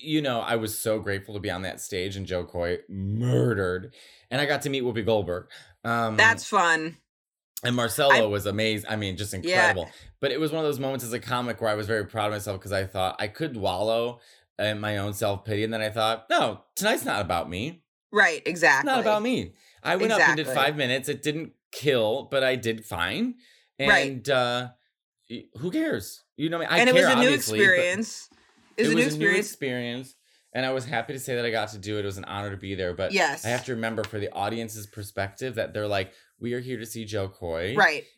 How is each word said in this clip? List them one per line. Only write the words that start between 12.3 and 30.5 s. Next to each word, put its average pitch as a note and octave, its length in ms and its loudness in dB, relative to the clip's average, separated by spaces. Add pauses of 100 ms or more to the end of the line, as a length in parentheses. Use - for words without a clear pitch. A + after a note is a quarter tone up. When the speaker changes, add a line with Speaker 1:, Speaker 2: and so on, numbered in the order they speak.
Speaker 1:
myself G2+ 280 -6
'cause G2 120 -8
I F#2+ 140 0
thought F#2 320 -2
I G#2 100 -2
could C3+ 280 -6
wallow A2 640 0 (380)
in G#2 220 -2
my G#2+ 180 -2
own G2+ 140 -2
self-pity. G2+ 520 -2
And A2 80 -2
then A2 100 -2
I G#2+ 80 -2
thought, A2 400 0
"No, F3+ 340 2 (120)
tonight's G#3+ 280 0
not G#2+ 160 0
about F2 300 0
me." A#2+ 320 -6 (300)
Speaker 2:
Right, F#3 340 4
exactly. D#3+ 320 6
Speaker 1:
It's C4 180 2
not A#3+ 40 2
about G#3+ 220 2
me. F3 320 -2 (280)
I E3 140 0
went A3 160 2
up F3+ 140 6
and C#3 100 6
did D3+ 120 -2
Speaker 2:
Exactly. - 20 -6
Speaker 1:
five C#3+ 260 2
minutes. C3+ 320 0
It C#3 140 -6
didn't D3+ 300 -4 (200)
kill, B2+ 580 2
but C3+ 140 2
I C3 120 2
did A2 280 -2
fine. A#2+ 520 -2 (480)
Speaker 2:
Right. C3+ 280 4
Speaker 1:
And, B2 160 -8
uh, B2 420 0 (600)
y-, - 140 -12 (120)
who D3+ 160 -6
cares? D#4 520 -4 (120)
You D#3 140 -2
know E3+ 80 -2
what E3 100 -4
I D#3+ 80 2
mean? G#3+ 60 6
I - 0 -
Speaker 2:
And A#3+ 60 6
it B3+ 60 6
was - 140 8
Speaker 1:
care, - 20 6
Speaker 2:
a C4 60 6
new B3 160 6
Speaker 1:
obviously, G#3+ 360 4
but F3 200 4
Speaker 2:
experience. G3+ 400 -4 (480)
It G#3+ 60 2
was A#3 80 4
Speaker 1:
it - 20 2
Speaker 2:
a - 20 2
new A#3+ 100 4
Speaker 1:
was C#4 40 2
a - 40 -2
new D3+ 220 2
Speaker 2:
experience. F#3+ 40 2
Speaker 1:
experience, B2+ 800 -6 (380)